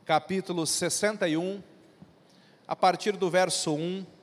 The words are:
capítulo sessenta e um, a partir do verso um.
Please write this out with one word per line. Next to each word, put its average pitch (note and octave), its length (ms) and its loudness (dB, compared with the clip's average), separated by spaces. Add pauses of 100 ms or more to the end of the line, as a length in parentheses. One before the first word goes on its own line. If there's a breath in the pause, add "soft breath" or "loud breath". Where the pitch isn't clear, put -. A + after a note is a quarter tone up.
capítulo F3 640 0
sessenta G3+ 600 0
e D#3 80 0
um, F#3+ 260 -6 (1040 soft breath)
a - 80 -4
partir F#3+ 400 4
do F3+ 140 0
verso E3+ 440 2
um. F3 320 -4 (180)